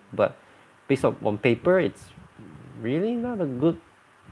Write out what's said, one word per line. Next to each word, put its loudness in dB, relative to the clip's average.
but 2
based 2
on, 2
on 0
paper, 2
it's -2
really -2
not -4
a -2
good 0